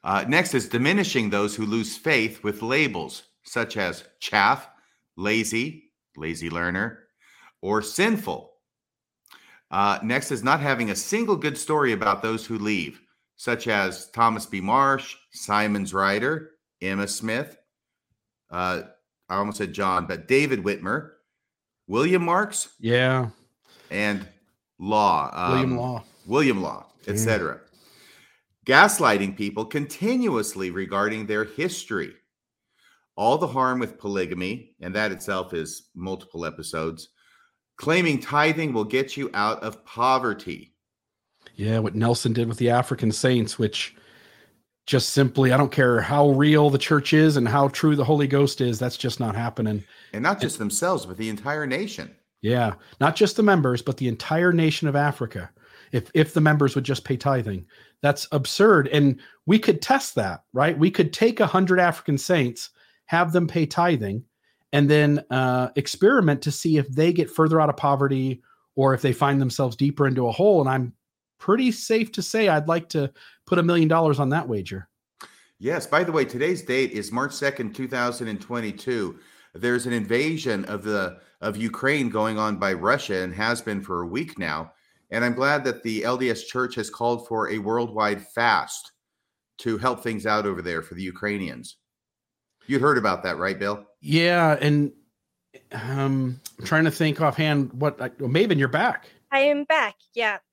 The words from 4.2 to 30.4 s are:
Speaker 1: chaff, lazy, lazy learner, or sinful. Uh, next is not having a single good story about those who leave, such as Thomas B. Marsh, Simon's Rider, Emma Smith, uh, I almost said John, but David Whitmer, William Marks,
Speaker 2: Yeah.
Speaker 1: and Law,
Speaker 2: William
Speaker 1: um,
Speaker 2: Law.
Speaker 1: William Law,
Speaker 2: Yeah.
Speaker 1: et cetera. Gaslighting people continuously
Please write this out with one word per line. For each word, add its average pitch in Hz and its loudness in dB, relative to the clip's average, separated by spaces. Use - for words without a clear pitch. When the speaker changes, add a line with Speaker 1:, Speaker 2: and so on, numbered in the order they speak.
Speaker 1:
chaff, 110 2
lazy, 113 -2
lazy 82 -8
learner, 90 -4
or 208 0
sinful. 196 -4
Uh, 101 0
next 131 -2
is 113 -6
not 143 2
having 123 -2
a 95 -2
single 214 -2
good 151 -6
story 143 0
about 101 0
those 110 -4
who 113 -6
leave, 98 -4
such 120 -6
as 98 -2
Thomas 113 0
B. 98 -6
Marsh, 131 0
Simon's 104 -2
Rider, 107 -2
Emma 98 -4
Smith, 113 -6
uh, 90 -4
I 92 -4
almost 104 -4
said 92 -6
John, 92 -2
but 85 -10
David 131 2
Whitmer, 101 -6
William 165 0
Marks, 202 -2
Speaker 2:
Yeah. 123 0
Speaker 1:
and 98 -4
Law, 90 0
Speaker 2:
William 87 0
Speaker 1:
um, 123 -4
Speaker 2:
Law. 123 -8
Speaker 1:
William 120 2
Law, 64 -10
Speaker 2:
Yeah. 101 -6
Speaker 1:
et - -2
cetera. 107 -2
Gaslighting 127 4
people 104 -6
continuously 185 -4